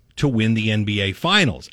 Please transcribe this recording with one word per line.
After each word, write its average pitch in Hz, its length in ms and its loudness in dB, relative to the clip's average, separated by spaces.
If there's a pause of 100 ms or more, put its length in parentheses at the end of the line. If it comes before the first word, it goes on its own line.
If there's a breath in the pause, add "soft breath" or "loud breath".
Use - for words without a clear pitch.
(160)
to 147 120 0
win 110 260 2
the 110 160 0
N 107 140 0
B 104 160 0
A 95 120 0
Finals. 165 600 -2